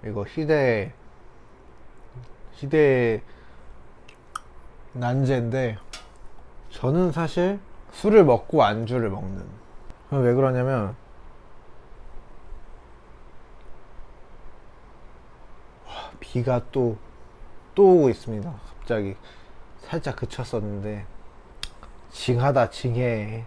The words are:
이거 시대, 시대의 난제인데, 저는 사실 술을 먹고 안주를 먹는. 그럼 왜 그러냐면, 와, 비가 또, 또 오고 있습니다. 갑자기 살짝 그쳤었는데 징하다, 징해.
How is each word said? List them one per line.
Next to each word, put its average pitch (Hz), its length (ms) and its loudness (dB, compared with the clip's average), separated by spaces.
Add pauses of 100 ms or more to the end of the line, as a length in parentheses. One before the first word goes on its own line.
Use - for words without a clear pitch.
이거 104 220 -4
시대, 135 640 2 (1600)
시대의 135 680 4 (1700)
난제인데, 123 840 0 (960)
저는 165 400 2
사실 175 480 0 (320)
술을 208 340 8
먹고 131 380 6
안주를 113 460 2
먹는. 95 360 -6 (640)
그럼 139 140 2
왜 120 100 6
그러냐면, 127 640 2 (4000)
와, - 320 -12
비가 123 420 0 (100)
또, 120 260 0 (760)
또 190 220 10
오고 143 120 8
있습니다. 110 420 -4 (160)
갑자기 101 480 -4 (680)
살짝 151 340 -6
그쳤었는데 104 880 -6 (1040)
징하다, 123 640 2
징해. 117 760 -2